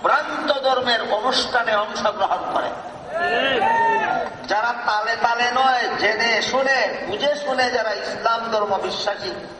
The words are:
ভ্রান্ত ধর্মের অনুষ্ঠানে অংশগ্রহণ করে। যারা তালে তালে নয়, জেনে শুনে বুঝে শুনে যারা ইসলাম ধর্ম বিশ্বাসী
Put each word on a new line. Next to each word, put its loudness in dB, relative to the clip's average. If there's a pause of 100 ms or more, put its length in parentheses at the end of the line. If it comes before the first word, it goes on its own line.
ভ্রান্ত 0
ধর্মের 2
অনুষ্ঠানে 0
অংশগ্রহণ 0 (160)
করে। 0 (1800)
যারা 0 (120)
তালে 0
তালে 2
নয়, 2 (100)
জেনে 2
শুনে 0
বুঝে 0
শুনে 0
যারা 0
ইসলাম -2
ধর্ম 0
বিশ্বাসী -4 (280)